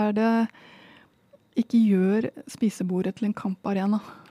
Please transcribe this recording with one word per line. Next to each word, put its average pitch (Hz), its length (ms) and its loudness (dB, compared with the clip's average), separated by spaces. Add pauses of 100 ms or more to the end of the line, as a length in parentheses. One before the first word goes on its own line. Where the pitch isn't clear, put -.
er 208 160 0
det, 226 160 2 (1200)
ikke 233 240 2
gjør 202 480 2 (200)
spisebordet 185 680 -2
til 208 120 -2
en 208 80 -4
kamparena. 196 640 -2 (300)